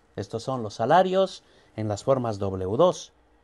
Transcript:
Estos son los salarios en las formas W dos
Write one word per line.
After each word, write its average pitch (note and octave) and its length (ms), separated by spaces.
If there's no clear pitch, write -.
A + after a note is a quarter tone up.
Estos G#2+ 280
son C3 180
los G#2 140
salarios F#3 680
en A2 120
las G#2 160
formas A#2+ 340
W F#2+ 400
dos F3 340